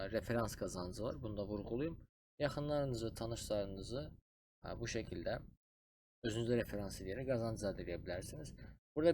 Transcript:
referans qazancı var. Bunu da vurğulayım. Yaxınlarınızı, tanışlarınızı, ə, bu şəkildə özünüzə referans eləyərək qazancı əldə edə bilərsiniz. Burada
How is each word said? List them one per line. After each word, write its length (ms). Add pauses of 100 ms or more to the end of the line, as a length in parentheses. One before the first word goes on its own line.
(120)
referans 440
qazancı 480
var. 180
Bunu 160
da 60
vurğulayım. 540 (420)
Yaxınlarınızı, 760
tanışlarınızı, 880 (600)
ə, 160
bu 140
şəkildə 420 (880)
özünüzə 380
referans 400
eləyərək 300
qazancı 400
əldə 140
edə 200
bilərsiniz. 480 (420)
Burada 180